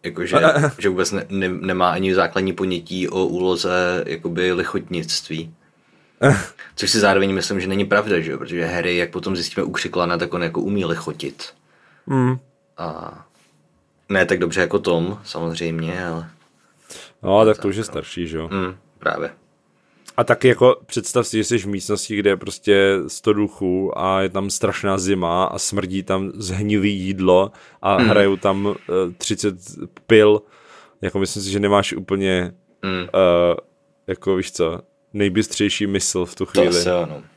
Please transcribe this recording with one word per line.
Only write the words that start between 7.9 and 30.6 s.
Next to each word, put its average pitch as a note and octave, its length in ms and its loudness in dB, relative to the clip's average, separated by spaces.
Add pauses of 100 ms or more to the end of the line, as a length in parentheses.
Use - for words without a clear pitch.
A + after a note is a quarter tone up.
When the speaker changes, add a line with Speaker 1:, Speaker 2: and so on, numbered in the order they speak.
Speaker 1:
že D#2+ 120 -6
jo? C2+ 60 -8
Protože E2+ 280 -6
Harry, F2 320 -2
jak F2 140 -2
potom F#2 240 -4
zjistíme F2 280 -4
u - 80 -4
Křiklana, F2 460 -2
tak E2+ 160 -4
on F2+ 100 -4
jako E2 180 -4
umí G2 240 -2
lichotit. - 680 -8 (540)
Speaker 2:
Hmm. B2+ 300 0 (400)
Speaker 1:
A E2 480 -10 (840)
ne F#2 160 4
tak F2+ 140 0
dobře F2 220 0
jako F2 180 2
Tom, F2+ 440 0
samozřejmě, E2 840 -6
ale E2 220 -8 (960)
Speaker 2:
No, G2+ 220 4
tak G#2+ 120 6
Speaker 1:
tak, - 40 -14
Speaker 2:
to G#2 60 -2
už F#2+ 80 -2
je G#2+ 40 -4
Speaker 1:
no. G#2+ 60 -4
Speaker 2:
starší, - 420 -8
že D#2+ 100 -8
jo? D#2+ 140 -8
Speaker 1:
Hmm, F#2+ 240 -4 (240)
právě. D#2 300 -4 (880)
Speaker 2:
A A#2+ 60 2
taky B2 240 2
jako B2 380 6
představ - 420 -2
si, A2 100 -4
že A2 60 0
jsi A#2 140 0
v F#2+ 80 -2
místnosti, G2+ 500 -6
kde G2+ 140 2
je F#2+ 80 4
prostě G2 600 4 (100)
sto - 260 0
duchů F#2+ 680 0
a F#2+ 220 0
je G2 80 0
tam G2 200 -4
strašná G2 480 -2
zima F#2 460 0
a - 160 -2
smrdí F#2+ 440 -4
tam F#2+ 300 -2
zhnilý G2+ 680 0
jídlo F#2 520 2 (300)
a G2 160 2
Speaker 1:
Mhm. A#2+ 120 4
Speaker 2:
hrajou G2+ 260 6
tam, G2 440 0
eh, F2+ 380 -2
třicet G2+ 380 -4 (520)
pil. G#2+ 340 8 (600)